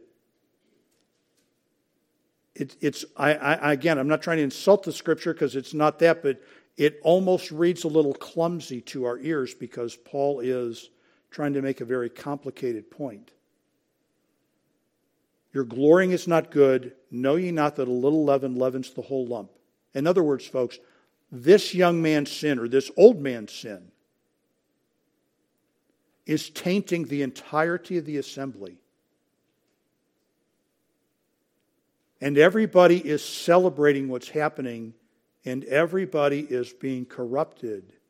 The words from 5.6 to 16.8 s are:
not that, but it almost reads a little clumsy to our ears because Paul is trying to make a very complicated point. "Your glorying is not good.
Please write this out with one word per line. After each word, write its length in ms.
not 260
that, 240
but 180
it 260
almost 480
reads 320
a 40
little 260
clumsy 680
to 240
our 140
ears 340
because 420
Paul 440
is 500
trying 240
to 80
make 180
a 60
very 240
complicated 800
point. 420
"Your 100
glorying 480
is 160
not 220
good. 460